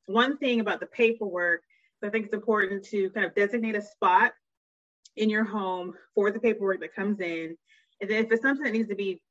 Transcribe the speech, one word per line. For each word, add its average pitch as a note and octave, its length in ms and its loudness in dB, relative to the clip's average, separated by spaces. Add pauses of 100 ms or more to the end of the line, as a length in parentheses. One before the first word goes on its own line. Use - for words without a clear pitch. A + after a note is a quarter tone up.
one B3 320 2
thing A#3+ 220 0
about G#3 200 -2
the - 60 -8
paperwork, F3+ 760 0 (400)
I G#3+ 80 -4
think G#3+ 160 -2
it's - 80 -4
important G3+ 520 0
to G3 240 -2
kind G3 160 -2
of E3+ 80 -10
designate A3 420 0
a G3+ 60 -4
spot A3 500 2 (840)
in G#3+ 140 2
your G#3+ 140 2
home F#3 500 -4 (200)
for G#3 160 4
the G#3+ 100 -6
paperwork G#3 400 0
that D#3 140 -10
comes G3+ 260 -2
in. E3 360 -6 (440)
And G3 100 -6
then A3 160 2
if A3 60 2
it's A3+ 100 2
something C#4 220 0
that A#3+ 80 -2
needs A3 180 0
to G3+ 40 -4
be F#3+ 360 -4